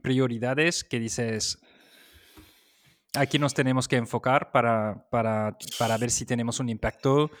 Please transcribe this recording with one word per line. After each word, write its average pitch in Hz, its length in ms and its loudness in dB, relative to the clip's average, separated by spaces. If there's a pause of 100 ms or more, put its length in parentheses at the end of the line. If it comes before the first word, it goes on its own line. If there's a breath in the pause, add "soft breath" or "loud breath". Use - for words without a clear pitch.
prioridades", 131 800 0
que - 160 -4
dices, 113 600 -4 (1600 soft breath)
"Aquí 139 220 2
nos 143 160 0
tenemos 131 340 2
que 135 100 2
enfocar 123 540 0
para, 113 600 2
para, 110 440 0 (220)
para 113 220 0
ver 120 100 0
si 117 160 -2
tenemos 117 340 -2
un 127 100 -4
impacto 135 600 0 (120)